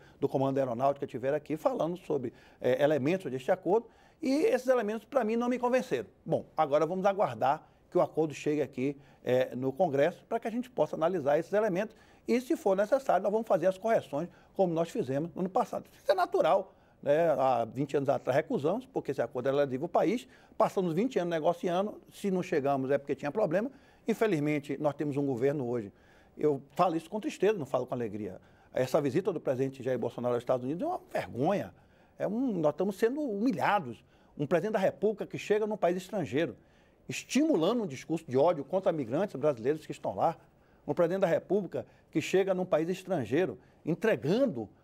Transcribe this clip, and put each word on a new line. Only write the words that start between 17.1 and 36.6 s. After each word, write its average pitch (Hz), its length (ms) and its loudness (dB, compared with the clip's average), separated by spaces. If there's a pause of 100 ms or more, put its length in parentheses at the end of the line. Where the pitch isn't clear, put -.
Há 131 340 2
vinte 131 320 -4
anos 139 100 -2
atrás 135 260 2
recusamos, 175 520 0
porque - 260 -4
esse 135 100 -2
acordo 123 280 -2
era 139 120 2
adesivo 131 240 -2
ao 175 40 -6
país, 208 360 2 (320)
passamos 185 360 2
vinte 214 260 0
anos 175 100 -2
negociando, 170 720 -2 (120)
se 196 180 -4
não 180 100 0
chegamos 139 500 0
é 139 60 4
porque 139 160 -4
tinha - 160 -8
problema. 208 400 0 (380)
Infelizmente, 151 720 0
nós 147 180 0
temos 147 220 -2
um 143 80 0
governo 135 420 0
hoje, 117 240 -4 (460)
eu 143 240 0 (160)
falo 175 180 4
isso 165 140 -6
com 220 100 -6
tristeza, 208 400 0
não 139 60 -6
falo 127 200 -2
com - 80 -8
alegria. 104 460 -6 (340)
Essa 127 280 2
visita 165 320 0
do 151 80 -6
presidente 135 420 -2
Jair 127 160 -2
Bolsonaro 120 340 -2
aos 120 100 -2
Estados 127 200 0
Unidos 156 180 -4
é 294 40 -4
uma 359 160 -4 (100)
vergonha, 120 640 -2 (440)
é 139 80 -4
um, 226 280 -2
nós 151 180 0
estamos 202 240 -2
sendo 247 260 0
humilhados. 175 800 0 (360)
Um 143 100 -2
presidente 180 280 2
da 202 40 2
República 196 480 0
que 156 100 -8
chega 208 300 0
num 214 80 -4
país 180 220 2
estrangeiro, 147 580 -2 (540)